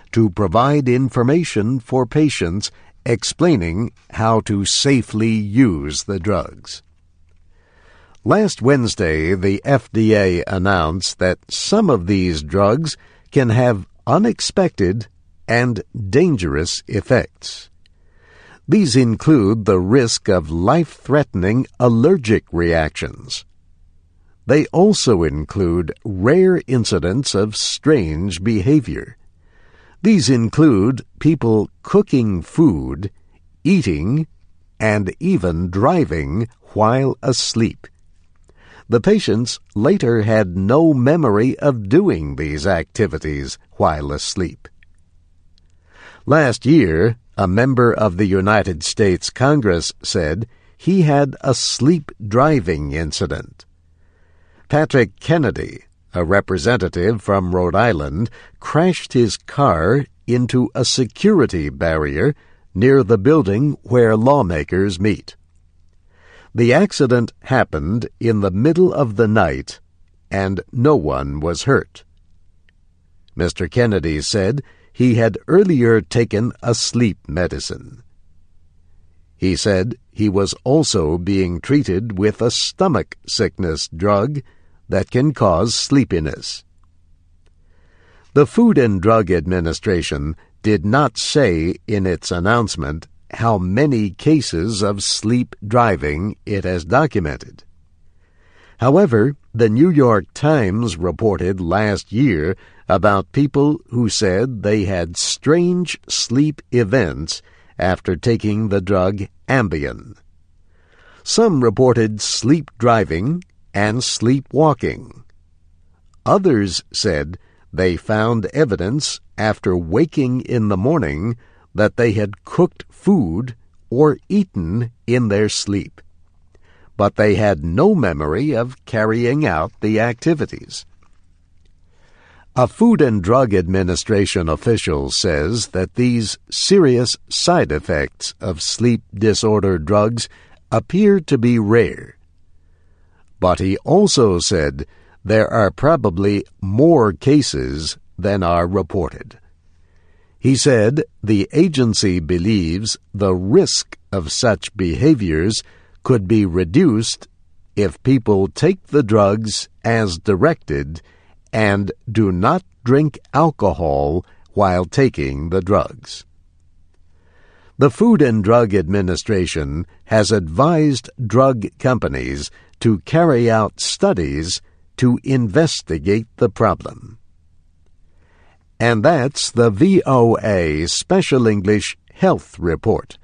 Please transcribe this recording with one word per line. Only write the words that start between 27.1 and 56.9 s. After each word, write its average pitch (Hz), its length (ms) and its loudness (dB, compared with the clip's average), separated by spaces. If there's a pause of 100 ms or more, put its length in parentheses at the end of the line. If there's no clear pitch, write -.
of 104 220 -2
strange 90 880 -2
behavior. 110 720 0 (840)
These 185 260 4
include 120 760 2 (140)
people 113 500 2 (120)
cooking 117 600 0
food, 80 680 0 (540)
eating, 131 600 0 (520)
and 104 320 0 (100)
even 92 500 -2
driving 95 800 -2 (260)
while 123 480 0
asleep. - 640 -4 (1000)
The 117 120 2
patients 120 600 0 (160)
later 117 460 2
had 104 340 0
no 135 360 2
memory 127 680 2
of 117 280 -2
doing 101 460 2
these 73 320 -6
activities 78 880 -4 (180)
while 76 360 -2
asleep. - 560 -8 (1600)
Last 139 400 2
year, 113 500 4 (200)
a 98 100 0
member 120 460 2
of 87 240 0
the 104 100 2
United 95 560 0
States - 480 -2
Congress 120 640 0 (100)
said 87 460 -4 (280)
he 190 260 0
had 143 380 2
a 135 140 0
sleep - 560 -2 (160)
driving 98 640 0
incident. 76 760 -6 (1040)
Patrick 139 520 2
Kennedy, 147 640 -2 (280)
a 87 120 -2
representative 95 1000 0